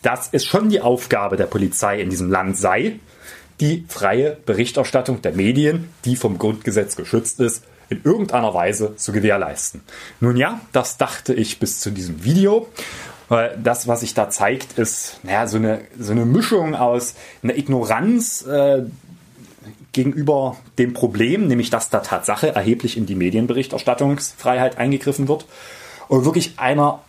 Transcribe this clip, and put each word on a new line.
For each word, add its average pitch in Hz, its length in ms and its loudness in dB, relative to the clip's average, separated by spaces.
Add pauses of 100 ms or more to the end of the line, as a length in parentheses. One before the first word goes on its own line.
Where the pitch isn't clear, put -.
dass 120 280 -2
es 135 140 0
schon 214 240 2
die 208 120 4
Aufgabe 104 560 0
der 92 100 0
Polizei 101 540 0
in 92 80 -4
diesem 92 220 -2
Land 95 260 0
sei, 107 440 0 (580)
die 165 300 0
freie 123 580 0
Berichterstattung 120 720 0
der 82 120 -2
Medien, 143 580 2 (160)
die 127 100 2
vom 98 220 0
Grundgesetz 107 580 -2
geschützt - 440 -2
ist, 117 220 0 (280)
in 113 140 -4
irgendeiner 123 500 2
Weise 104 420 0
zu - 160 -6
gewährleisten. 98 680 0 (360)
Nun 120 200 2
ja, 202 240 0 (100)
das - 240 0
dachte - 380 -2
ich 110 240 -2
bis - 220 -4
zu 107 100 -4
diesem 87 340 -8
Video. 202 440 4 (600)
Weil 117 340 2
das, 117 240 0
was 117 140 0
sich 110 140 -8
da 107 160 2
zeigt, 120 480 -2
ist, - 460 -4
naja, 101 220 0
so 104 120 -2
eine, 110 240 0 (160)
so 104 140 -4
eine 117 120 2
Mischung 160 500 2
aus 120 400 0 (280)
einer 117 120 0
Ignoranz, 139 920 0
äh, 139 380 2 (1080)
gegenüber 139 640 0 (220)
dem 123 160 2
Problem, 123 520 0
nämlich 120 220 2
dass - 220 -2
da 110 100 2
Tatsache 104 540 -2
erheblich 113 420 0
in 113 80 -2
die 98 100 -4
Medienberichterstattungsfreiheit 127 1600 0
eingegriffen 135 500 0
wird, 151 160 0 (640)
und 131 160 4
wirklich 165 340 0
einer 143 500 2